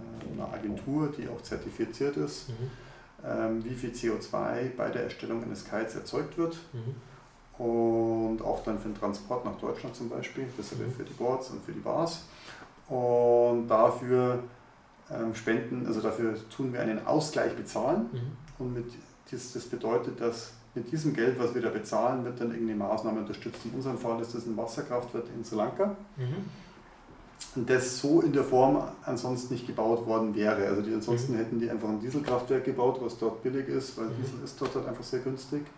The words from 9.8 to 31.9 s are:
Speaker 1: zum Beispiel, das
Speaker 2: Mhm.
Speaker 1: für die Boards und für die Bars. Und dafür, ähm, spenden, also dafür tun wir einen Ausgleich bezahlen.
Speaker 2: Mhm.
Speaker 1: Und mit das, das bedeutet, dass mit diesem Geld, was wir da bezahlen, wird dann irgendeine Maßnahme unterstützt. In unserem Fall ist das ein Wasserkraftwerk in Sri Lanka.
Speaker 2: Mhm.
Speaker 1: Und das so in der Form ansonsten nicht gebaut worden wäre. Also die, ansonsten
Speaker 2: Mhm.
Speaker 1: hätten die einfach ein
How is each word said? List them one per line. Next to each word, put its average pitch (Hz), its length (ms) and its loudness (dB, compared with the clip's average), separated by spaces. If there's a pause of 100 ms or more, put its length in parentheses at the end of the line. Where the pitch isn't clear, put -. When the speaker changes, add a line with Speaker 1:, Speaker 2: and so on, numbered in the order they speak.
Speaker 1:
zum 117 100 -6
Beispiel, 127 380 -6 (100)
das 104 160 -8
Speaker 2:
Mhm. 117 240 -4
Speaker 1:
für - 80 -8
die - 100 -10
Boards - 360 0
und - 120 -8
für - 120 -10
die - 80 -8
Bars. - 420 0 (640)
Und 120 800 6
dafür, 123 720 6 (720)
ähm, 113 240 -2
spenden, 117 500 0
also 110 140 0
dafür 110 360 2 (140)
tun 131 220 -4
wir 123 80 -2
einen 107 260 0
Ausgleich - 480 2
bezahlen. 151 600 0
Speaker 2:
Mhm. 127 60 -4 (380)
Speaker 1:
Und 123 160 -4
mit 120 120 -4 (460)
das, - 220 -8
das - 120 -6
bedeutet, - 540 0
dass 117 340 -2 (220)
mit 117 160 -4
diesem 151 220 2
Geld, 120 260 4
was 120 140 2
wir 123 80 0
da 113 80 2
bezahlen, 113 540 2
wird - 160 -6
dann 117 120 0
irgendeine 113 280 -2
Maßnahme 110 420 0
unterstützt. 104 440 -8
In 117 60 -6
unserem 131 260 -2
Fall 117 240 -2
ist 117 140 -6
das 110 100 -6
ein 117 120 -2
Wasserkraftwerk 120 680 -4 (100)
in 117 80 -6
Sri 110 120 -8
Lanka. 196 400 2 (220)
Speaker 2:
Mhm. 131 180 -2 (1200)
Speaker 1:
Und 123 140 0
das 127 300 4
so 156 220 8
in 156 100 4
der 139 140 6
Form 131 360 8 (220)
ansonsten 127 520 -2
nicht - 120 -6
gebaut 117 380 2
worden 110 300 2
wäre. 104 320 4
Also 98 140 2
die, 107 120 0
ansonsten 120 400 0
Speaker 2:
Mhm. 113 40 2
Speaker 1:
hätten 113 220 0
die 113 100 0
einfach 107 200 -2
ein 107 100 0